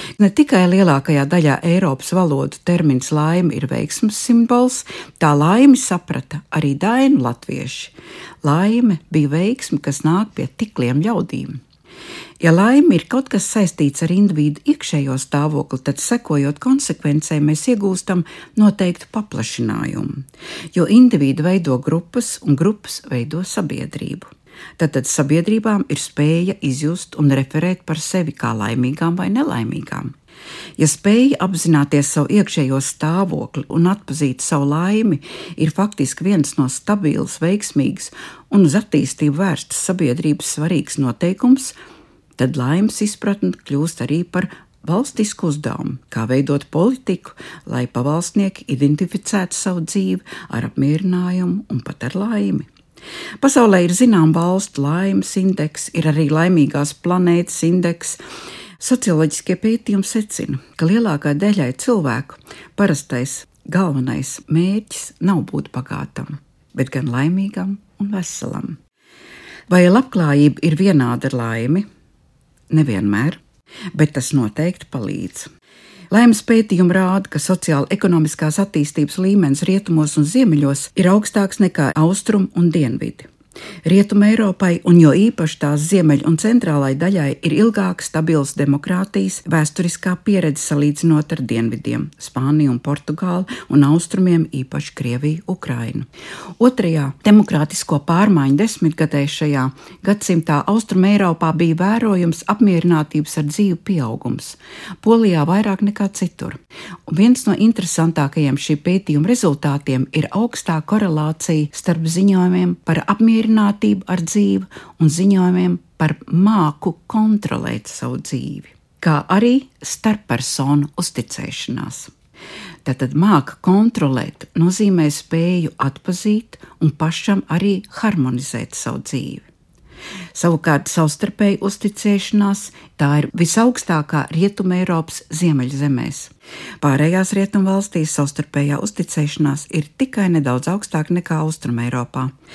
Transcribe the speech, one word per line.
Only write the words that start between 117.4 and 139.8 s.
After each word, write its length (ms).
savu 320
dzīvi, 560
kā 260
arī 400
starppersonu 1120
uzticēšanās. 1120
Tātad 320
māka 460
kontrolēt 960
nozīmē 520
spēju 680
atpazīt 800
un 100
pašam 560
arī 420
harmonizēt 840
savu 260
dzīvi. 540
Savukārt 600
savstarpēja 720
uzticēšanās, 1000
tā 180
ir 160
visaugstākā 1000
Rietumeiropas 1000
ziemeļzemēs. 880
Pārējās 520
Rietumvalstīs 800
savstarpējā 680
uzticēšanās 840
ir 200